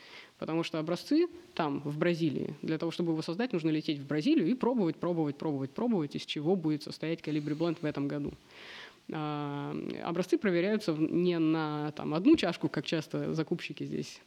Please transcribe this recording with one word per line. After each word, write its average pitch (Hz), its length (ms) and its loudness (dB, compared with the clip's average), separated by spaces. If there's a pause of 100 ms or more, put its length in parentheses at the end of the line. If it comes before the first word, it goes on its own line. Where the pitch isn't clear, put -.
(380)
Потому 165 260 -2
что - 140 -4
образцы 175 500 2 (260)
там, 143 300 0
в 147 140 -4
Бразилии, 160 640 2
для 156 160 -2
того, 170 140 -2
чтобы 170 200 0
его 160 100 0
создать, 202 300 -2
нужно 160 180 2
лететь 156 280 0
в 139 80 -10
Бразилию 165 420 4
и 240 60 4
пробовать, 226 420 2
пробовать, 165 400 0
пробовать, 139 340 -2
пробовать, 214 460 0
из 151 100 -6
чего 160 300 2
будет 156 260 0
состоять 160 400 -6
Колибри 151 320 -2
Бленд 160 260 0
в 156 60 -2
этом 143 200 -2
году. 143 260 -4 (800)
А, 147 600 -4 (300)
образцы 180 320 0
проверяются 202 560 2
в-, 151 80 -2
не 175 380 4
на, 156 540 2
там, 147 200 -4
одну 208 240 6
чашку, 170 320 0
как 147 160 -2
часто 151 500 -2
закупщики 160 500 -2
здесь - 420 -6